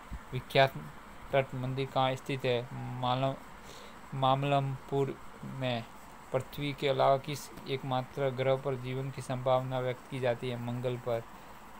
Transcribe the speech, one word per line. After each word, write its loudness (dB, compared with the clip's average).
विख्यात 6
तट 4
मंदिर -2
कहाँ 2
स्थित -2
है? 2
मालम-, 0
मामलमपुर 4
में। -2
पृथ्वी -2
के 0
अलावा 6
किस -4
एकमात्र 0
ग्रह 4
पर 0
जीवन -4
की -8
संभावना 2
व्यक्त -2
की -4
जाती 2
है? -4
मंगल -2
पर। -2